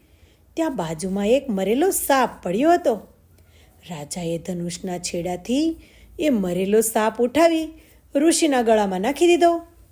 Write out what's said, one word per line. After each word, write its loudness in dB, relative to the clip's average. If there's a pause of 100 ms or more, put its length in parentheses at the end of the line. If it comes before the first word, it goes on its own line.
(540)
ત્યાં -4
બાજુમાં -4
એક 2
મરેલો 0
સાપ 0
પડ્યો 2
હતો. 2 (960)
રાજાએ -6
ધનુષના -8
છેડાથી -4 (420)
એ 0
મરેલો 2
સાપ 0
ઉઠાવી 2 (460)
ઋષિના 2
ગળામાં 2
નાખી 0
દીધો 4 (320)